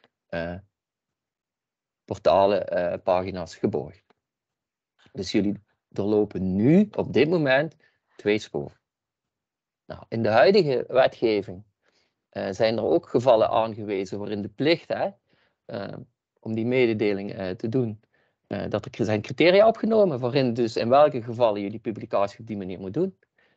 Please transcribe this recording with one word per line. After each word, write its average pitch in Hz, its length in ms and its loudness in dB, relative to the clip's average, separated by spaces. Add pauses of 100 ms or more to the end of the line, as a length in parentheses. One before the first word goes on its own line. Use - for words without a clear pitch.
(260)
eh, 85 300 -8 (1500)
portalen, 98 640 2
eh, 90 360 -4
pagina's 92 520 -2
geborgd. 76 480 -6 (1080)
Dus 95 200 -8
jullie 101 320 0 (240)
doorlopen 101 680 -2
nu, 156 360 4
op - 220 -6
dit - 160 4
moment, 151 460 0 (400)
twee 104 240 -2
sporen. - 400 -10 (1080)
Nou, 107 220 -16
in 113 160 -4
de 110 60 2
huidige 147 580 4
wetgeving, 110 760 0 (640)
eh, 101 220 -6
zijn 113 260 0
er 107 60 -4
ook 165 260 0
gevallen 120 400 4
aangewezen 107 720 -4
waarin 104 220 -6
de 101 80 -8
plicht, 160 380 -2
hè, 135 220 -4 (560)
eh, 104 320 -10 (420)
om 113 160 -8
die 113 100 -4
mededeling, 110 680 0
eh, 95 160 -6
te 104 200 -6
doen, 113 320 -4 (460)
eh, 92 220 -6
dat - 160 -4
er - 200 -4
zijn 107 160 0
criteria 180 460 4
opgenomen 214 520 2
waarin 123 340 0
dus 117 220 -2
in 113 140 -2
welke 139 320 6
gevallen 110 400 0
je 101 80 -4
die 110 100 -10
publicatie 110 600 -4
op 113 80 -16
die 107 100 -8
manier 95 220 -8
moet 95 140 -10
doen. 185 240 -4 (400)